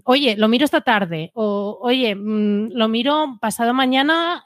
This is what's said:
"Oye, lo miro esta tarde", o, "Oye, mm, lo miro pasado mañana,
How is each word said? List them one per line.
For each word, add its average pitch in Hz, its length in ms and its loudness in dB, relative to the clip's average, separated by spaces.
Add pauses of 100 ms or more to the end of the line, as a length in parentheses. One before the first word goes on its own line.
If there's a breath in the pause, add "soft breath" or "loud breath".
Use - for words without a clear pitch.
"Oye, 254 320 2
lo 214 120 2
miro 254 160 2
esta 311 160 2
tarde", 180 540 -2
o, 208 460 -4
"Oye, 247 340 0
mm, 208 580 -2
lo 220 160 0
miro 269 520 0
pasado 233 320 -2
mañana, 285 720 0